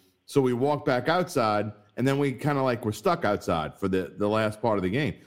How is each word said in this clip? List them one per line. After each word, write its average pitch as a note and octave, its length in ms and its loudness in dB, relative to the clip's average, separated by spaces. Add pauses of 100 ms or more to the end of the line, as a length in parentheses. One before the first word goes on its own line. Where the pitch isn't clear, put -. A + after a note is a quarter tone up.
(260)
So - 140 2
we B2+ 120 2
walked C3+ 340 0
back B2+ 220 0
outside, A2+ 640 0 (240)
and B2 100 0
then C#3 140 2
we C#3 120 0
kinda, C#3 300 -2
like, A#2+ 220 0
were G#2 80 -2
stuck E3+ 320 0
outside F2+ 560 -2
for G2 80 -2
the, F#2 280 0
the G#2 120 0
last G#2+ 340 0
part A2 140 2
of F#2 80 -2
the F#2 60 0
game. C#3 240 -2 (120)